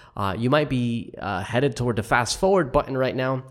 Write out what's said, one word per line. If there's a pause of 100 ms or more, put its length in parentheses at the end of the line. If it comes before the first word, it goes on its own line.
(180)
Uh,
you
might
be,
uh,
headed
toward
the
fast
forward
button
right
now,